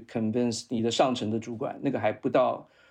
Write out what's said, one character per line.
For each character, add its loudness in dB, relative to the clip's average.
convince 0
你 0
的 2
上 4
层 -2
的 0
主 -6
管， -6
那 0
个 -2
还 2
不 -6
到 0